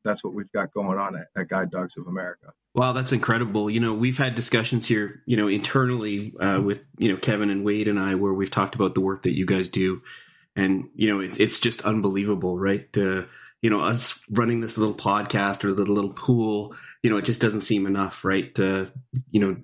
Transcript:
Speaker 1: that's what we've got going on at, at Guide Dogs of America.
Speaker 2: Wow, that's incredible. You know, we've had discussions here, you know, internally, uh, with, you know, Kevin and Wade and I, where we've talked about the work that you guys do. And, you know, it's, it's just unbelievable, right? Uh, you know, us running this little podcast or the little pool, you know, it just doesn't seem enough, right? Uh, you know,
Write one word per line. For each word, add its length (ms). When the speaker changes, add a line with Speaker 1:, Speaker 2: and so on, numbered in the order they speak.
Speaker 1:
that's 180
what 120
we've 180
got 220
going 240
on 180
at, 180
at 140
Guide 220
Dogs 260
of 100
America. 460
Speaker 2:
Wow, 180
that's 200
incredible. 580
You 100
know, 140
we've 240
had 160
discussions 520
here, 400
you 100
know, 120
internally, 880
uh, 220
with, 260
you 120
know, 60
Kevin 320
and 160
Wade 240
and 100
I, 180
where 180
we've 160
talked 240
about 200
the 60
work 220
that 120
you 120
guys 220
do. 340
And, 400
you 140
know, 120
it's, 180
it's 200
just 240
unbelievable, 760
right? 280
Uh, 260
you 80
know, 100
us 500
running 300
this 160
little 180
podcast 720
or 80
the 140
little 260
pool, 640
you 80
know, 60
it 80
just 160
doesn't 220
seem 240
enough, 380
right? 360
Uh, 240
you 100
know, 220